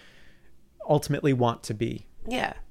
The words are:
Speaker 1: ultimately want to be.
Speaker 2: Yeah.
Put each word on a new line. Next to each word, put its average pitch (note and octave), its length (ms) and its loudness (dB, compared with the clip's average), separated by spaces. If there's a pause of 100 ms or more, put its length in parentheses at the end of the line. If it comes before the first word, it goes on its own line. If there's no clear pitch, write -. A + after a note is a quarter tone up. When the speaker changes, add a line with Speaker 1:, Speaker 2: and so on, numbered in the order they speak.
(880)
Speaker 1:
ultimately D3 460 2
want A#2+ 320 2
to A2+ 100 -6
be. A#2+ 320 -4 (200)
Speaker 2:
Yeah. - 260 -2 (180)